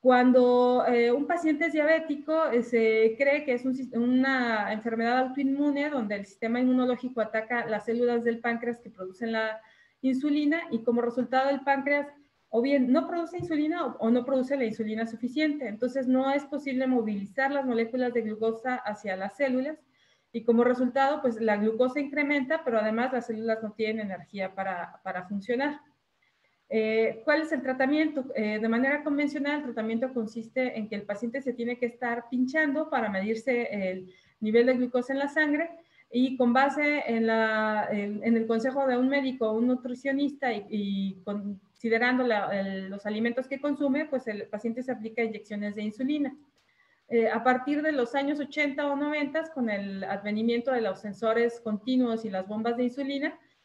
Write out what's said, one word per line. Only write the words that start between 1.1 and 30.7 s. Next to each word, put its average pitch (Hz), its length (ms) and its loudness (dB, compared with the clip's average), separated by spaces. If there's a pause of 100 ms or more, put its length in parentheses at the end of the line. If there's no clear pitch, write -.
un 285 160 2
paciente 320 400 0
es 320 60 0
diabético, 311 800 2
eh, 233 100 4
se 220 560 4
cree 277 260 2
que 262 100 0
es 247 100 -6
un 262 100 0
sis-, 262 200 -8
una 240 800 2
enfermedad 226 460 0
autoinmune 277 720 0
donde 220 240 -2
el 202 100 -8
sistema 233 360 -4
inmunológico 254 600 2
ataca 220 460 -2
las 214 180 -4
células 240 380 2
del 233 160 0
páncreas 233 400 -4
que - 120 -20
producen 190 420 -8
la 220 280 -2 (400)
insulina 294 720 2
y 226 140 -2
como 233 180 2
resultado 254 480 0
el 277 120 0
páncreas 285 440 2 (420)
o 233 140 0
bien 262 300 4
no 320 160 4
produce 339 300 -6
insulina 320 480 -2
o, 233 120 -8
o 226 120 0
no 240 140 2
produce 269 320 0
la 254 100 0
insulina 220 380 -4
suficiente. 285 600 -2
Entonces 247 400 -2
no 262 260 2
es 285 120 0
posible 269 420 -4
movilizar 226 640 0
las 277 160 0
moléculas 240 480 0
de 233 80 0
glucosa 226 540 -2
hacia 208 400 -6
las 196 200 -8
células 269 420 0 (520)
y 226 140 -8
como 233 180 6
resultado, 262 580 2
pues 226 200 -2
la 214 160 4
glucosa 226 420 2
incrementa, 285 680 0
pero 226 140 2
además 220 340 0
las 240 140 -2
células 220 380 -2
no 214 80 -6
tienen 220 340 -2
energía 190 480 -8
para, 185 480 -6
para 185 220 -6
funcionar. 247 560 -4 (920)
Eh, 220 540 0
¿cuál 302 160 4
es 311 120 -2
el 262 100 -2
tratamiento? 262 720 0
Eh, 214 240 -2
de 226 100 0
manera 269 340 2
convencional, 294 560 0
el 285 60 -6
tratamiento 233 480 -4
consiste 233 680 -4